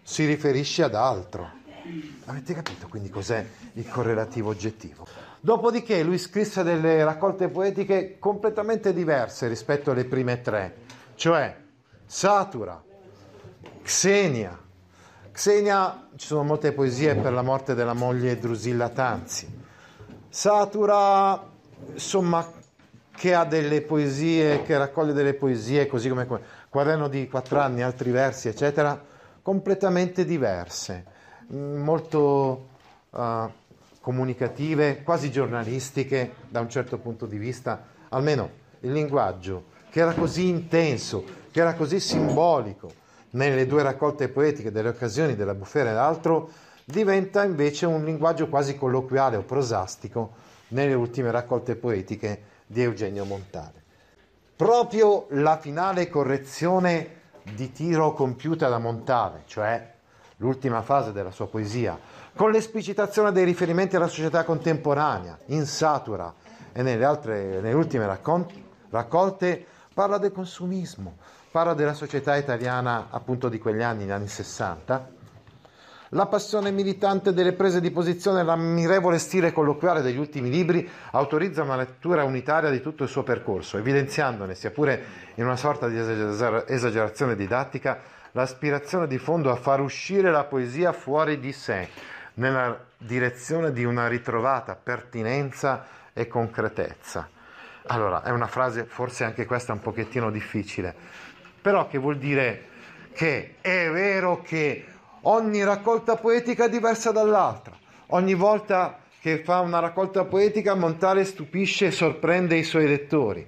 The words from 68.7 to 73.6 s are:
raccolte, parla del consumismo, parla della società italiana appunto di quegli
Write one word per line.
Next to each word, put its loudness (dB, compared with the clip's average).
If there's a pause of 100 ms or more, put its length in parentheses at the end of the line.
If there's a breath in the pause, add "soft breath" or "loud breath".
raccolte, 0 (280 loud breath)
parla 0
del 0
consumismo, -8 (340 loud breath)
parla 2
della 0
società 0
italiana -2
appunto -4
di -4
quegli 0